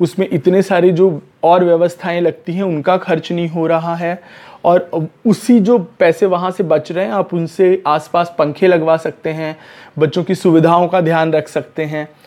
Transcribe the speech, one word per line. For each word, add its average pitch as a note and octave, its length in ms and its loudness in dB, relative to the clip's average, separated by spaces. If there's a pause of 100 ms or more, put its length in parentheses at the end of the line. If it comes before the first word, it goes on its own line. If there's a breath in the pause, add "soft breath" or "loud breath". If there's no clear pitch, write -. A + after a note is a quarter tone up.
उसमें F#3 300 -2
इतने F#3 300 2
सारे F#3 300 2
जो E3+ 300 0 (220)
और F3 200 4
व्यवस्थाएं F3 580 0
लगती E3 320 -4
हैं F#3+ 100 -4
उनका F3+ 340 -2
खर्च F3 340 -4
नहीं E3+ 180 -4
हो E3 180 -4
रहा E3 280 -2
है। E3+ 260 -6 (440 loud breath)
और E3+ 420 0 (200)
उसी A#3 320 2
जो A3 200 2 (200)
पैसे E3+ 260 2
वहाँ F#3 260 -2
से F#3 120 -6
बच D#3 280 -2
रहे F3+ 140 -2
हैं, A3 60 -6
आप G3 220 -4
उनसे F3+ 540 0
आसपास D#3 520 -2
पंखे D3+ 280 0
लगवा D#3+ 300 2
सकते D#3+ 320 -8
हैं, D#3+ 280 -8 (420 loud breath)
बच्चों D#3+ 240 0
की F#3+ 120 -2
सुविधाओं E3+ 520 2
का F3+ 140 0
ध्यान D#3+ 320 0
रख D3+ 140 -2
सकते D#3 360 -8
हैं। D3+ 260 -8 (180 soft breath)